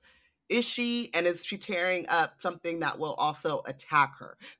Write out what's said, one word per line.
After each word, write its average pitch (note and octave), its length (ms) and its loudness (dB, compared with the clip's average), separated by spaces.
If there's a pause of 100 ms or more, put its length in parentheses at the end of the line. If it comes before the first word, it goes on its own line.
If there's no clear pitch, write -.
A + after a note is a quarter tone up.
(500)
is A#3 180 4
she, A#3+ 460 0
and E3+ 140 2
is F3 180 0
she G3+ 120 -6
tearing F#3 520 -2
up D#3+ 320 2
something E3+ 400 -4
that C#3+ 180 -2
will D3+ 160 -2
also D3 500 0
attack C3+ 540 2
her? - 180 -16 (220)